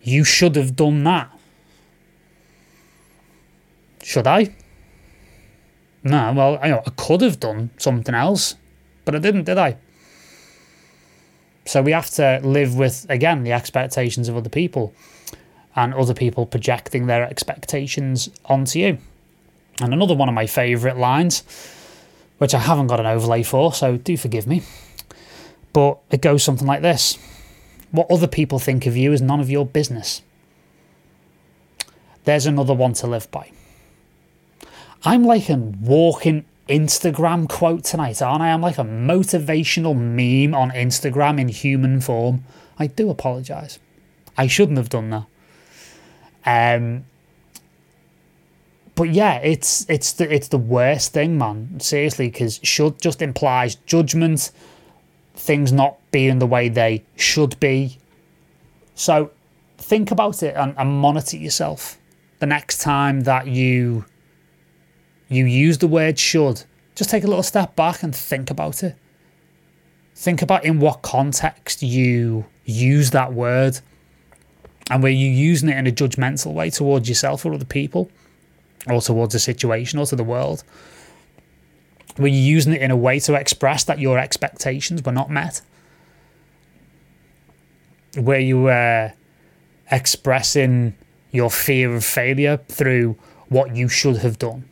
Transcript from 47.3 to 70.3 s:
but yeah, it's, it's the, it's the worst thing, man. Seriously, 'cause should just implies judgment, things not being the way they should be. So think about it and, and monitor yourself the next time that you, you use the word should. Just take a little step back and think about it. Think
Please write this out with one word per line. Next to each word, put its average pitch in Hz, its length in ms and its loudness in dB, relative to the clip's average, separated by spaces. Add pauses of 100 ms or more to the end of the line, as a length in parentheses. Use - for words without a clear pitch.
but 170 160 0
yeah, 190 300 2
it's, - 500 -2
it's 147 240 -2
the, 156 180 -2
it's 139 160 0
the - 80 -2
worst 123 560 0
thing, 160 240 0
man. 120 440 -4
Seriously, 143 500 -2
'cause 113 320 -4
should 151 360 0
just - 220 -2
implies 127 540 0
judgment, 165 800 0 (840)
things 147 360 0
not 139 280 2 (140)
being 131 260 2
the 127 80 2
way 120 240 2
they 113 340 0 (120)
should - 440 0
be. 135 380 0 (960)
So 151 380 0 (440)
think 214 340 0
about 208 320 0
it 147 140 -4
and, 143 220 -2
and 135 200 0
monitor 147 380 0
yourself 151 600 -6 (400)
the 143 80 -2
next 147 320 -2
time 139 440 0
that 131 260 0
you, 123 560 0 (1200)
you 131 180 2
use 139 320 4
the 170 100 2
word 156 300 2
should. 139 440 0 (320)
Just 196 160 -4
take 214 140 0
a - 20 0
little 185 160 2
step 185 320 -2
back 170 280 0
and 151 120 -4
think 131 360 -6
about 151 320 -6
it. 180 120 -6 (1200)
Think - 280 -2